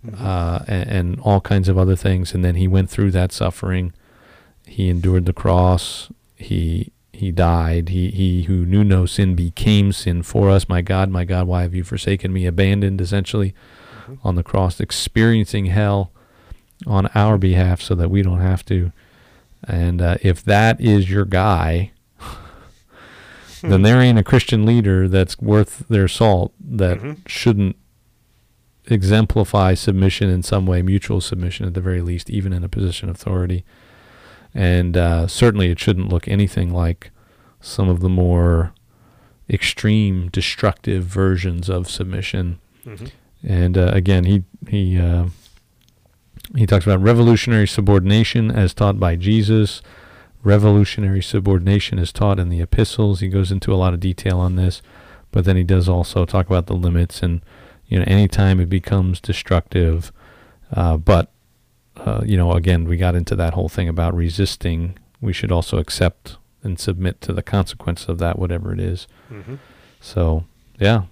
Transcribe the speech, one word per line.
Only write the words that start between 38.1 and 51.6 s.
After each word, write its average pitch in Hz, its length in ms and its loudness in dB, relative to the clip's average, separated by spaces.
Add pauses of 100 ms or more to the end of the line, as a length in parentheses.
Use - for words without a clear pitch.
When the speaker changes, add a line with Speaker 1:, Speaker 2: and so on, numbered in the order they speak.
Speaker 2:
extreme, 101 800 0
destructive 95 760 -2
versions 92 640 -2
of 90 200 -4
submission. 92 680 -6 (260)
Speaker 1:
Mm-hmm. 110 200 -16 (400)
Speaker 2:
And, 90 320 0
uh, 90 160 2
again, 92 320 2
he, 95 180 2 (240)
he, 92 320 0
uh, 87 280 0 (1300)
he 113 100 2
talks 95 200 2
about 95 160 4
revolutionary 117 680 4
subordination 104 840 2
as 104 220 0
taught 101 260 0
by 87 160 0
Jesus. 104 680 2 (600)
Revolutionary 101 800 4
subordination 98 760 0